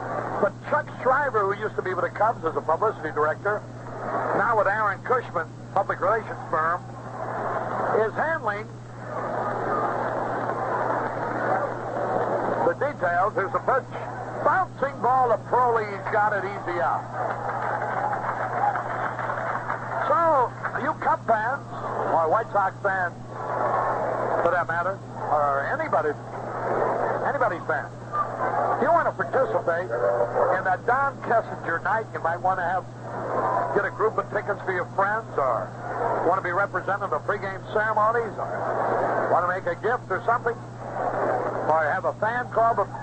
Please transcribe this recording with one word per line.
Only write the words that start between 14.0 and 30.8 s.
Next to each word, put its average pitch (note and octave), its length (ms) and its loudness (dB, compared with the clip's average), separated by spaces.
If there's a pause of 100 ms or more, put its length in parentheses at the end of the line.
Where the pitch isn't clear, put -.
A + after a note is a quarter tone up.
Bouncing D4 580 2
ball B3+ 260 6
to G#3+ 80 4 (140)
Proley. A#3 340 4
He's G3 280 -6
got G#3+ 200 4
it F#3+ 120 0
easy F#3+ 360 -4
out. D3+ 240 0 (3000)
So, D4+ 420 4 (300)
you C#4+ 140 0 (100)
Cub - 220 2
fans, A#3 400 2 (500)
or D#3+ 140 4
White A3+ 220 2
Sox G3 300 2
fans, F#3+ 320 0 (1300)
for E3+ 80 6
that F3 160 2
matter, F3 320 -2 (300)
or C#3+ 400 2
anybody, G#3 480 0 (1120)
anybody's A3+ 400 0
fan, C#3+ 160 0 (960)
if - 20 0
you - 80 4
want D#4+ 160 6
to G3+ 60 0
participate F3 760 0 (680)
in F#3 80 0
that F#3 220 2